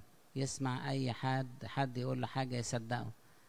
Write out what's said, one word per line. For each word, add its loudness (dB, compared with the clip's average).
يسمع 0
أي 2
حد، 0
حد 0
يقول 0
له 2
حاجة 0
يصدقه. 0